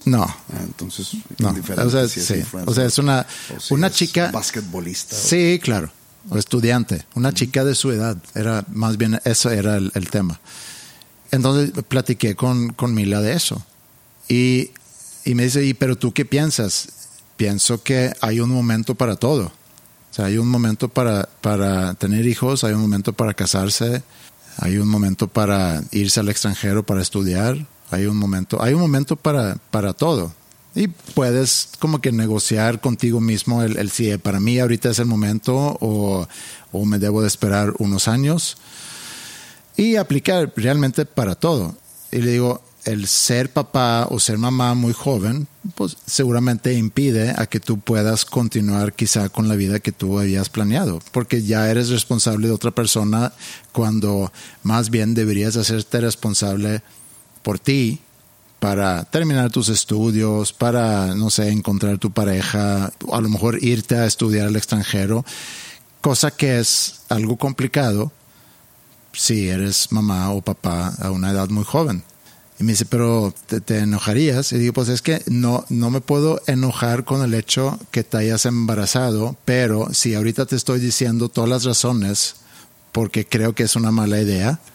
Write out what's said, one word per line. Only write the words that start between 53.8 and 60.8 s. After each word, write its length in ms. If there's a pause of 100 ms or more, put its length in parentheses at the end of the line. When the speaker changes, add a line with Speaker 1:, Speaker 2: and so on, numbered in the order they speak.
Speaker 1:
más 260
bien 240
deberías 440
hacerte 440
responsable 800 (600)
por 160
ti 400 (600)
para 460
terminar 460
tus 180
estudios, 840
para, 600